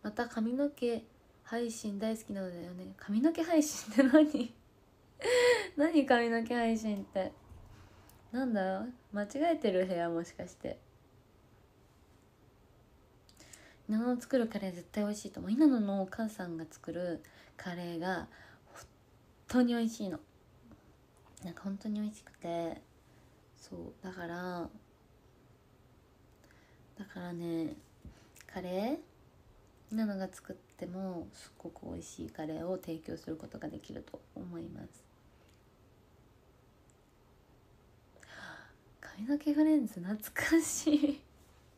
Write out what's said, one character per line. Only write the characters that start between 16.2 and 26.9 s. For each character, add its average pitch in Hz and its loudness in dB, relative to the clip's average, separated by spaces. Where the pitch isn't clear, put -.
さ 185 -10
ん 170 -8
が 160 -8
作 - -14
る 170 -4
カ 180 -10
レ 175 -8
ー - -6
が 175 -4
本 - -20
当 254 2
に 240 4
美 233 0
味 226 -2
し 208 -8
い 190 -4
の。 156 -8
な 175 -8
ん - -14
か - -18
本 196 -6
当 214 -8
に 208 -2
美 214 -2
味 214 -10
し - -20
く - -20
て。 170 -4
そ - -16
う。 170 -12
だ 185 -10
か 180 -10
ら、 175 -6